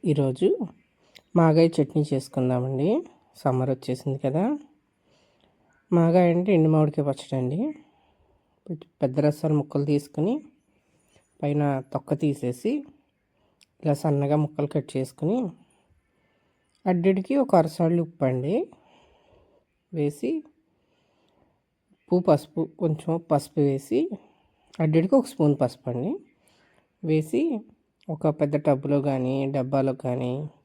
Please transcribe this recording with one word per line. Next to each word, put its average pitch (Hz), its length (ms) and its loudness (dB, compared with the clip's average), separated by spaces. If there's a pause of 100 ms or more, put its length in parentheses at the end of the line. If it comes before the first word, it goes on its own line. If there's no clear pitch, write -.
ఈరోజు 139 380 0 (880)
మాగాయ 165 380 6
చట్నీ 147 340 0
చేసుకుందామండి. 131 800 -2 (520)
సమ్మర్ 131 320 0
వచ్చేసింది 131 500 -6
కదా. 147 200 0 (1500)
మాగాయ 170 420 4
అంటే 180 240 0
ఎండు 160 160 4
మామిడికాయ 151 340 2
పచ్చడి - 300 -6
అండి. 127 200 -2 (1400)
పెద్ద 131 140 -2 (100)
రసాలు 151 340 0
ముక్కలు 143 320 -4
తీసుకుని, 151 420 -2 (1080)
పైన 147 200 0 (320)
తొక్క 147 300 -4
తీసేసి, 160 500 -2 (1120)
ఇలా 147 180 0
సన్నగా 143 420 0
ముక్కలు 147 320 -4
కట్ 147 200 -4
చేసుకుని, 151 420 -4 (1500)
అడ్డెడికి 190 520 2
ఒక 240 180 2
అరసాళ్ళు 165 440 0
ఉప్పు 147 240 -4
అండి 131 260 -2 (1400)
వేసి, 151 400 -4 (1600)
ఉప్పు, - 320 0
పసుపు, 160 360 0 (200)
కొంచెం 165 340 -2 (140)
పసుపు 147 380 0
వేసి, 135 320 -2 (840)
అడ్డెడికి 165 360 4
ఒక - 120 -6
స్పూన్ 147 300 2
పసుపు - 300 -6
అండి 143 200 -4 (960)
వేసి, 156 300 0 (720)
ఒక 156 140 -2 (120)
పెద్ద 147 160 0 (100)
టబ్‌లో 139 400 2
కానీ, 131 280 -2 (200)
డబ్బాలో 135 400 -2 (100)
కానీ 123 260 -4 (340)